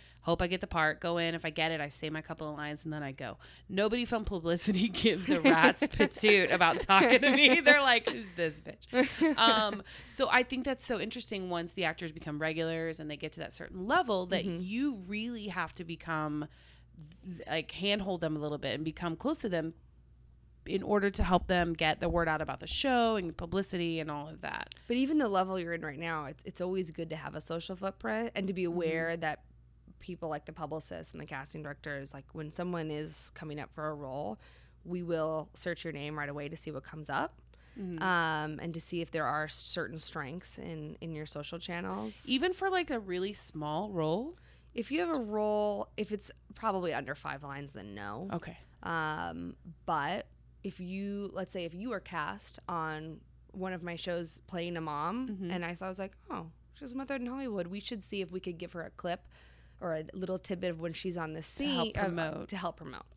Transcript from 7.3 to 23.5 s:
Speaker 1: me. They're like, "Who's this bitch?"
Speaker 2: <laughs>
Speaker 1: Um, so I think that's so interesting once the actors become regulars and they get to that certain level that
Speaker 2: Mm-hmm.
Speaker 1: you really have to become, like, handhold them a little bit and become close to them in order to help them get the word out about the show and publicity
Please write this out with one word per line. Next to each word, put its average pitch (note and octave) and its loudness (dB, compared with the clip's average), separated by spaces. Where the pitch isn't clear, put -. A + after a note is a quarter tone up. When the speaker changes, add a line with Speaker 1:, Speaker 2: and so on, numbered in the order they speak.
Speaker 1:
me. C#4+ 10
They're D4 10
like, A#3+ 6
"Who's A3+ -2
this D#3+ 0
bitch?" - 2
Speaker 2:
<laughs> - 2
Speaker 1:
Um, G#3+ 6
so - 0
I B3+ 8
think B3+ -4
that's C4 -2
so A3+ 0
interesting G3+ -4
once E3+ -4
the F3+ 0
actors D#3+ -2
become D3+ -6
regulars D#3+ -2
and D3+ -8
they D3+ -6
get D#3 -6
to - -12
that - -8
certain F#3 -8
level A3+ 2
that F3+ 0
Speaker 2:
Mm-hmm. F3+ -2
Speaker 1:
you A#3+ -2
really G#3+ -4
have F3 -4
to F3+ -10
become, D#3 -4
like, D#3+ -2
handhold F#3+ 0
them D#3 0
a - -4
little D3 -2
bit C3 -2
and D3+ -4
become E3 -2
close D4 0
to A3+ -2
them E3 0
in G3 0
order G3+ 4
to - 0
help F3 6
them F3 4
get D#3 2
the E3+ 0
word E3+ 2
out D#3 0
about C#3+ -6
the D#3 -12
show A#3+ 4
and E3+ -4
publicity E3+ -2